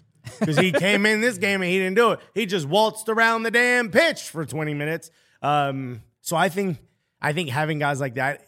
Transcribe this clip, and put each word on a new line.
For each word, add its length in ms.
'cause 180
he 140
came 340
in 160
this 160
game 240
and 80
he 80
didn't 180
do 180
it. 60
He 140
just 200
waltzed 400
around 360
the 80
damn 400
pitch 380
for 160
twenty 280
minutes. 380
Um, 580
so 140
I 140
think, 300
I 100
think 160
having 300
guys 200
like 160
that, 320